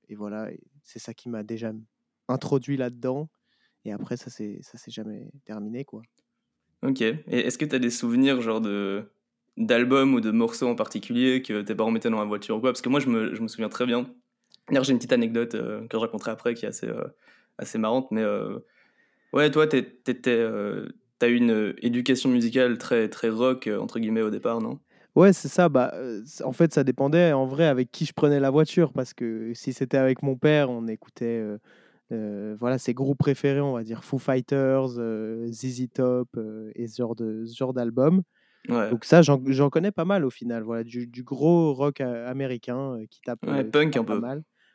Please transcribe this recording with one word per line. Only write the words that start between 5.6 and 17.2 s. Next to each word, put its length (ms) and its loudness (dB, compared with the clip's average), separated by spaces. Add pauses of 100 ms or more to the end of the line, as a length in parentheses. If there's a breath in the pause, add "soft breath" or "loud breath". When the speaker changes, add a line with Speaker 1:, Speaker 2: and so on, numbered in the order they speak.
Speaker 1:
quoi. 180 -18 (800)
Speaker 2:
OK. 200 0
Et 140 0 (120)
est-ce 280 -2
que 80 -2
t'as 140 -2
des 120 0
souvenirs, 500 2
genre, 200 -2
de, 440 -4 (520)
d'albums 560 4
ou 80 2
de 120 0
morceaux 340 0
en 80 0
particulier 680 0
que 220 -4
tes 140 -6
parents 160 2
mettaient 180 -2
dans 80 0
la 60 0
voiture 320 -4
ou 40 -4
quoi ? 120 2
Parce 100 -6
que 60 -2
moi, 100 4
je 100 0
me, 280 0
je 40 -6
me 60 -4
souviens 220 -6
très 180 -2
bien. 240 -2 (580)
D'ailleurs, 140 2
j'ai 80 0
une 80 4
petite 140 0
anecdote, 420 0
euh, 320 -6
que 100 -6
je 20 0
raconterai 340 -4
après 220 -4
qui 100 -12
est 60 -4
assez, 180 -8
euh, 160 -6 (540 soft breath)